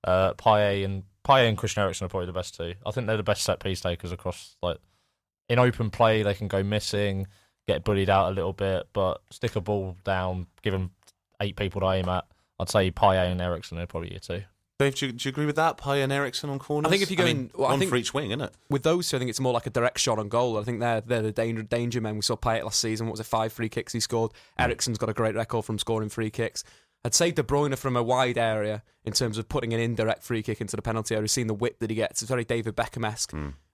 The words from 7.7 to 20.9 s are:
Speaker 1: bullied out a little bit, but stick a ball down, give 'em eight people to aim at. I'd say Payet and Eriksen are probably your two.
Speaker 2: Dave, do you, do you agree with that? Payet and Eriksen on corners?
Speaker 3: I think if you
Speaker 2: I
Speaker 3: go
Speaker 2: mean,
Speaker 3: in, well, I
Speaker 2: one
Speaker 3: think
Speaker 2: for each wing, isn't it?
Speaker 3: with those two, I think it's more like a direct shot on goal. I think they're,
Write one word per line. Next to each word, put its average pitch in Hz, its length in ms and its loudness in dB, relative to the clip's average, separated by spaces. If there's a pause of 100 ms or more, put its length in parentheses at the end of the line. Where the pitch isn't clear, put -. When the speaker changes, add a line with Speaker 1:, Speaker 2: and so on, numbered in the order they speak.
Speaker 1:
bullied 98 240 2
out 95 220 4
a 95 40 -4
little 92 180 -2
bit, 95 400 -2
but 92 280 0 (100)
stick - 260 -4
a 107 40 0
ball 95 440 -2
down, 92 420 -2 (160)
give 101 120 0
'em 92 160 -2 (520)
eight 104 140 -4
people 98 240 -4
to 95 100 2
aim 92 180 0
at. 90 160 0 (340)
I'd 95 100 -4
say 95 220 4
Payet 95 400 4
and 90 100 -2
Eriksen 87 380 -4
are 87 80 -6
probably 85 260 -8
your 95 80 -12
two. 90 220 -8 (360)
Speaker 2:
Dave, 139 160 4
do 139 120 -2
you, 127 60 -4
do 123 160 -6
you - 20 0
agree 147 160 -2
with 147 100 0
that? 156 200 2
Payet 139 280 0
and 135 80 0
Eriksen 139 360 -2
on 139 100 -4
corners? 147 300 0
Speaker 3:
I - 20 4
think 196 120 4
if 185 80 0
you 185 60 0
Speaker 2:
I - 20 2
Speaker 3:
go 180 60 4
Speaker 2:
mean, 120 120 4
Speaker 3:
in, 127 180 -4
well, 131 140 0
I - 40 4
Speaker 2:
one 139 80 4
Speaker 3:
think 190 100 2
Speaker 2:
for 123 60 2
each 117 180 -2
wing, 135 160 -2
isn't 120 100 -2
it? 135 120 -6 (180)
Speaker 3:
with 139 120 2
those 170 280 2
two, 147 60 0
I - 20 0
think 123 120 -2
it's 110 100 -4
more 127 120 2
like 117 140 0
a 123 40 -4
direct 120 280 0
shot 113 200 2
on 104 100 -4
goal. 117 300 2
I 104 60 -2
think 113 160 -4
they're, 117 220 2